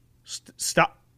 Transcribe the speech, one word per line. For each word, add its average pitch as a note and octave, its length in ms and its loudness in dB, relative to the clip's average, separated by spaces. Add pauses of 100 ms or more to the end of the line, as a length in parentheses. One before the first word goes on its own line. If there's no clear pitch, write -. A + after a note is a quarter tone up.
(240)
St-, - 360 -16
stop. - 440 0 (140)